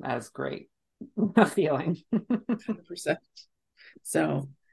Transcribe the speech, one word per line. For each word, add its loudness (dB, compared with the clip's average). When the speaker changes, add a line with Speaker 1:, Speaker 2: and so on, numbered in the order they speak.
Speaker 1:
as -6
great -8
<laughs> -2
a 10
feeling. 0
<laughs> -4
Speaker 2:
Hundred -4
percent. -4
So 0